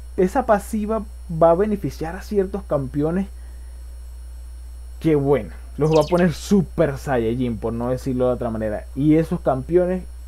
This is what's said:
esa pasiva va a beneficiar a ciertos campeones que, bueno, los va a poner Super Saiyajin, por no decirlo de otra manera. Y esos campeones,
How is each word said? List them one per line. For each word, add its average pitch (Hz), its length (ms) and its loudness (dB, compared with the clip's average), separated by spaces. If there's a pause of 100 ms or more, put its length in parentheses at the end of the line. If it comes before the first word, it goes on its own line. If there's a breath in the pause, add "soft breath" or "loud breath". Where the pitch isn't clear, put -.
(180)
esa 196 280 2
pasiva 208 580 0 (380)
va 165 100 10
a 170 40 6
beneficiar 185 600 -2
a 190 40 -10
ciertos 196 420 -2
campeones 147 640 -2 (1700 soft breath)
que, 160 160 4
bueno, 139 360 2 (260 loud breath)
los 156 180 4
va 156 60 6
a 151 60 2
poner 175 260 4
Super 156 640 2
Saiyajin, 120 600 0
por 113 140 -4
no 117 200 -2
decirlo 127 360 0
de 123 60 4
otra 120 160 -4
manera. 110 440 -4
Y 151 220 4
esos 165 240 2
campeones, 175 640 2 (240)